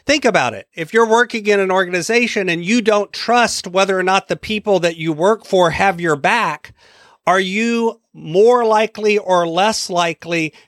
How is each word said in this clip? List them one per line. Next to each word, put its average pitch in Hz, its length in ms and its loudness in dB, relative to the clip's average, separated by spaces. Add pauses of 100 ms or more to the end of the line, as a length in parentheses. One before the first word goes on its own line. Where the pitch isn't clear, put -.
Think - 180 0
about 151 300 2
it. 98 200 -14
If 165 200 -8
you're 226 120 4
working 226 420 0
in 202 120 4
an 190 100 0
organization 190 800 -2
and 170 160 -2
you 226 180 0
don't 208 300 0
trust - 560 -2
whether 190 320 0
or 185 40 0
not 190 260 0
the 160 80 -4
people 208 420 -2
that 170 160 -2
you 165 160 -4
work 196 340 0
for 180 260 2
have 180 280 0
your 165 160 0
back, 175 580 -2 (540)
are 185 140 2
you 226 580 -2 (140)
more 196 500 2
likely 214 540 0
or 185 280 2
less 185 440 0
likely 170 640 -2 (140)